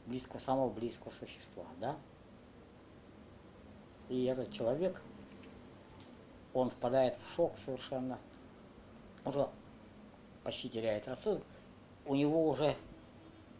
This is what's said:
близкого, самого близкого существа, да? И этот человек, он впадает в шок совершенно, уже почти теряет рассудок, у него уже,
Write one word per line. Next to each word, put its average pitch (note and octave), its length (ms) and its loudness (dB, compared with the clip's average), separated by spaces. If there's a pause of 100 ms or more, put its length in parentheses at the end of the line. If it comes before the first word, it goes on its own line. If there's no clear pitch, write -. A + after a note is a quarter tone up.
близкого, B2 320 -4
самого C3 320 4
близкого A2 420 -4
существа, - 520 -12 (160)
да? C3 160 0 (2000)
И B2+ 160 4
этот B2+ 280 2
человек, C#3 480 2 (1500)
он B2+ 160 6
впадает B2+ 460 4
в - 180 -12
шок E3+ 180 6 (120)
совершенно, B2+ 540 -2 (1080)
уже C3+ 240 2 (960)
почти A2+ 260 -4
теряет A2 400 0
рассудок, F3 360 0 (600)
у C#3 80 4
него D3+ 340 6
уже, C#3 280 4 (840)